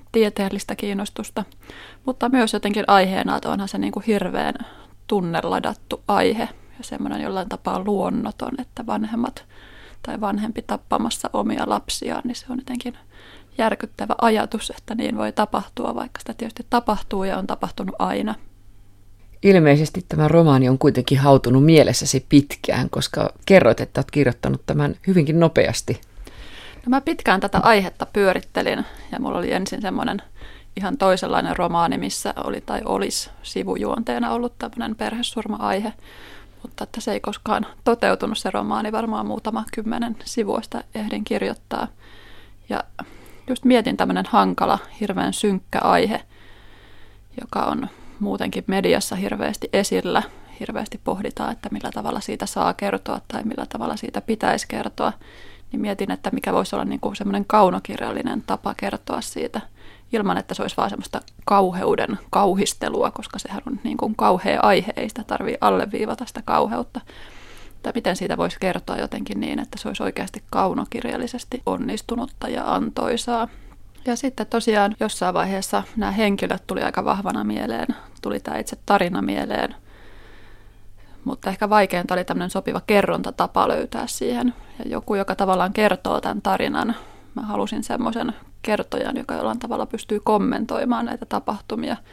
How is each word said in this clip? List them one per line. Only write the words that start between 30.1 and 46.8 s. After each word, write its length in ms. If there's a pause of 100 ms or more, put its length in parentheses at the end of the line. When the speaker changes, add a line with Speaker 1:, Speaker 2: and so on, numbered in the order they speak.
Speaker 1:
ihan 200
toisenlainen 600
romaani, 400
missä 360 (100)
oli 180
tai 240
olisi 440 (140)
sivujuonteena 880
ollut 260
tämmöinen 380
perhesurma-aihe, 960 (680)
mutta 220
että 180
se 100
ei 80
koskaan 460 (180)
toteutunut 540
se 140
romaani, 400
varmaan 340
muutama 480
kymmenen 520
sivua 360
sitä 220 (120)
ehdin 280
kirjoittaa. 640 (840)
Ja 140 (640)
just 180
mietin 320
tämmönen 320
hankala, 500 (200)
hirveän 340
synkkä 460
aihe, 420 (1200)